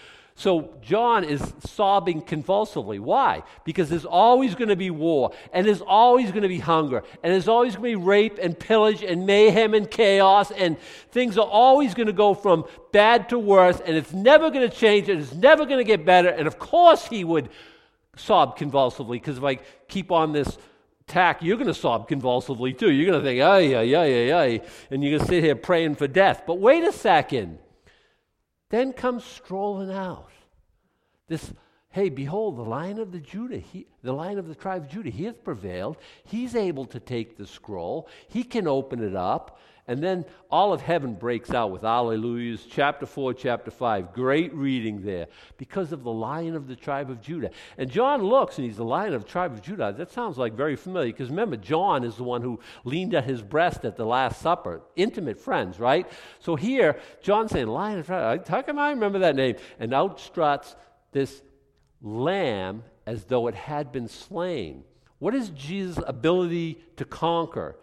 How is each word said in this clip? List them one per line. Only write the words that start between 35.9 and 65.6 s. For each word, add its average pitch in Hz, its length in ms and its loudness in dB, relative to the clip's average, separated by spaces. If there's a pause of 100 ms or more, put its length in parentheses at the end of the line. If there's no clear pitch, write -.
He's 240 320 -10
able 175 300 -4
to 117 140 -16
take 117 380 -10
the 101 80 -14
scroll. 104 640 -12 (180)
He 240 160 -6
can 214 240 -4
open 135 360 -4
it 95 120 -6
up." 95 440 -4 (280)
And 127 140 -6
then 180 240 -4 (240)
all 185 240 2
of 131 80 -4
heaven 135 320 -4
breaks 113 380 -6
out 117 180 -2
with 92 140 -10
alleluias. 117 840 -4
Chapter 143 400 -4
four, 127 300 -8
chapter 120 340 -6
five. 101 440 -6
Great 135 380 -2
reading 117 520 -6
there 98 240 -8 (300)
because 160 340 -10
of 143 120 -12
the 120 80 -8
Lion 147 440 -8
of 139 120 -10
the 127 80 -14
tribe 139 360 -8
of 113 100 -14
Judah. 139 300 -10 (260)
And 131 140 -8
John 247 320 0
looks, 226 340 0
and 135 80 -6
he's 107 120 -10
the 117 60 -6
Lion 160 300 -4
of 107 120 -8
the - 40 -20
tribe 175 240 -6
of 107 80 -16
Judah. 139 340 -8
That 165 140 -12
sounds, 208 300 -10
like, 113 140 -4
very 139 220 -4
familiar, 170 380 -6
'cause 127 160 -12
remember, 175 260 -4
John 143 480 -2
is 117 140 -8
the 123 60 -12
one 123 180 -6
who 120 180 -8 (240)
leaned 180 300 -6
at 139 120 -2
his 123 180 -6
breast 151 420 -2
at 107 100 -6
the 110 120 -6
Last 123 340 -2
Supper. 131 400 -4 (140)
Intimate 175 420 -4
friends, 104 420 -6
right? 139 280 0 (320)
So 165 160 -6
here, 196 440 0 (220)
John's 214 300 -2
saying, 135 160 -2
"Lion 185 320 -6
of 156 80 -12
the 185 60 -8
tribe, 151 340 -4
how 214 160 -4
come 294 160 -8
I 294 100 -2
remember 208 300 -4
that 165 160 2
name?" 131 200 0 (220)
And 113 160 -8
out 170 260 -2
struts 147 560 -4 (360)
this 139 320 -6 (580)
lamb 113 840 -6 (200)
as 110 200 -10
though 120 200 -2
it 113 80 -4
had 143 380 -10
been 123 160 -10
slain. 131 760 -10 (360)
What 202 160 -6
is 220 160 -6
Jesus' 165 560 -10